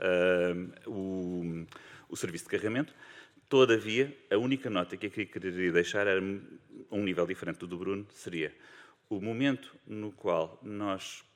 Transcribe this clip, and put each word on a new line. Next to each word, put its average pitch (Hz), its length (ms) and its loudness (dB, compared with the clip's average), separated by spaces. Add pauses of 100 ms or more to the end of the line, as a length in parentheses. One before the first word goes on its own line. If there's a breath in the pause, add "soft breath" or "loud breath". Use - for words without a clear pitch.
ah, 90 880 2
o, 90 760 -4 (420 loud breath)
o - 80 -10
serviço 87 280 -8
de - 60 -14
carregamento. 110 440 -2 (540 loud breath)
Todavia, 127 680 6 (140)
a 98 60 4
única 127 340 0
nota 92 260 0
que 104 100 -8
aqui 101 200 -4
quereria 90 460 -2
deixar 87 340 4
era 95 160 4 (680)
um 104 120 -2
nível 87 240 2
diferente 85 320 -6
do 90 80 -10
do 87 100 -8
Bruno, 98 380 -6
seria 80 400 -8 (560 loud breath)
o 101 100 -4
momento 123 540 -4 (120)
no 107 260 -10
qual 85 500 -2
nós 101 600 -8 (140)